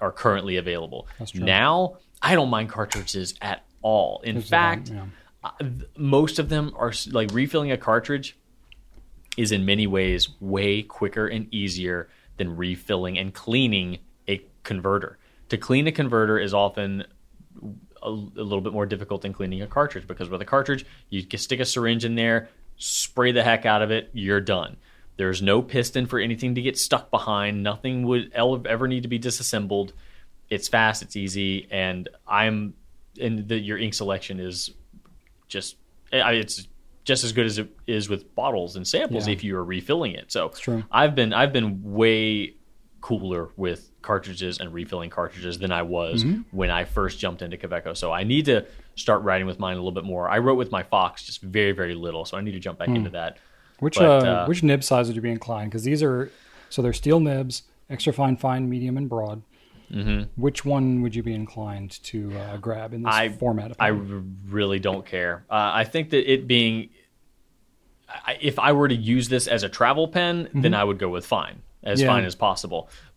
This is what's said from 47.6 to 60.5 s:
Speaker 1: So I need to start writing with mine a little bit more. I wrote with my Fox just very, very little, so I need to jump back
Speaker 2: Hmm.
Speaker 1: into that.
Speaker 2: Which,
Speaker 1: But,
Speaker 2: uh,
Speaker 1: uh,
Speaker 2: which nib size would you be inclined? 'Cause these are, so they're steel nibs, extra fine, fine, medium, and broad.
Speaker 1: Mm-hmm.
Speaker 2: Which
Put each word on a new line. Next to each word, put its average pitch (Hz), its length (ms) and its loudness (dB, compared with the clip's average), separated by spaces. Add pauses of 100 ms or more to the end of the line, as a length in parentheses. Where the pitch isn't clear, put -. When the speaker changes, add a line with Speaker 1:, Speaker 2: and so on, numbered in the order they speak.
Speaker 1:
So 85 160 -4
I 87 120 -2
need 143 220 2
to 120 180 4 (320)
start 104 260 2
writing 95 240 2
with 92 140 -6
mine 92 140 -4
a - 20 -6
little 90 160 -4
bit 90 120 -6
more. 90 240 -2
I 101 100 2
wrote 127 180 4
with 127 160 -2
my 92 100 -2
Fox 92 400 2
just - 180 -14
very, 101 320 2
very 90 220 -2
little, 82 300 -6
so - 120 -8
I 98 40 -4
need 104 120 -6
to 95 80 -8
jump 90 200 -8
back 87 80 -2
Speaker 2:
Hmm. 123 80 2
Speaker 1:
into 107 140 0
that. 82 280 -8 (420)
Speaker 2:
Which, 151 160 0
Speaker 1:
But, 147 280 8
Speaker 2:
uh, - 60 4
Speaker 1:
uh, 87 160 2
Speaker 2:
which 170 160 2
nib 139 220 6
size 123 240 4
would 113 80 -2
you 113 60 -4
be 117 80 0
inclined? 110 420 -4
'Cause 110 100 -4
these 147 200 2
are, 131 280 2 (400)
so - 100 -4
they're 120 140 2
steel 160 260 4
nibs, 135 440 0 (260)
extra 135 220 0
fine, 131 240 2
fine, 127 340 0
medium, 127 260 -2
and 135 120 -2
broad. 110 340 -4 (500)
Speaker 1:
Mm-hmm. 104 300 0 (180)
Speaker 2:
Which 135 240 0